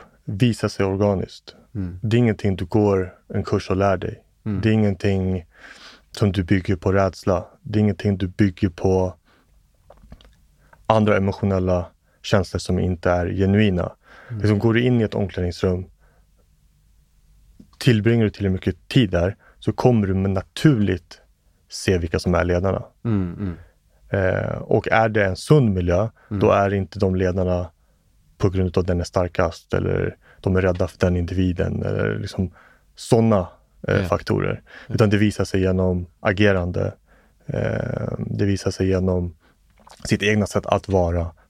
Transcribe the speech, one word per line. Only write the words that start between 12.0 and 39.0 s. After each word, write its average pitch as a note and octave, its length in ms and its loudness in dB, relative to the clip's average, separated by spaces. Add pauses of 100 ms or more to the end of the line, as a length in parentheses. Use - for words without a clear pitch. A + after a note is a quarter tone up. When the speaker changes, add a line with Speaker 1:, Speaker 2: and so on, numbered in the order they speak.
Speaker 1:
känslor F#2+ 360 0
som F#2 200 -2
inte F2+ 320 -2
är F2 200 0
genuina. F#2+ 600 2 (360)
Speaker 2:
Mm. A2 120 -8
Speaker 1:
Liksom, G#2 180 2
går A2 160 2
du A#2 80 2
in B2 180 2
i G#2+ 40 2
ett G2+ 100 -4
omklädningsrum, F#2 720 -2 (1900)
tillbringar A2+ 460 2
du G#2 60 2
tillräckligt F#2+ 360 -2
mycket - 220 -4
tid A2+ 220 2
där, F2+ 260 0 (220)
så - 140 -2
kommer A2+ 340 2
du F#2 80 -2
med F#2+ 160 0
naturligt G2 880 0 (480)
se - 300 0
vilka F2 200 -2
som F2+ 160 0
är F2 100 2
ledarna. F2+ 400 0 (200)
Speaker 2:
Mm, F#2+ 300 -2
mm. F2+ 220 -8 (520)
Speaker 1:
Eh, G2 500 0
och - 300 -2
är A2 200 2
det G#2+ 160 0
en F#2+ 120 -2
sund C3 380 2
miljö, F2+ 340 0 (220)
Speaker 2:
Mm. G2+ 100 -4
Speaker 1:
då G#2 100 4
är G2 240 2
inte F#2+ 240 -4
de F#2+ 180 0
ledarna F2+ 540 -2 (680)
på G2 120 2
grund F#2 260 -2
av F#2+ 40 4
att F2 60 -2
den F2 140 0
är F2 40 -4
starkast F2 720 -2
eller F#2 420 -2 (240)
de F#2+ 160 0
är F#2 60 2
rädda F2+ 260 0
för - 100 -18
den F2+ 180 2
individen F2+ 640 -2
eller - 360 -2
liksom G2 360 -6 (400)
såna, A2+ 540 0 (400)
eh, G2 120 0
Speaker 2:
Ja. F#2 80 -4
Speaker 1:
faktorer. G2 540 -4 (240)
Speaker 2:
Ja. A2 80 -6
Speaker 1:
Utan G#2 160 2
det G#2 60 4
visar G2+ 280 0
sig F#2+ 160 -2
genom F#2 460 0 (140)
agerande. F#2+ 760 0 (520)
Eh, - 720 -4
det A2 260 -4
visar G2 260 0
sig F#2+ 180 -2
genom F2+ 480 0 (680)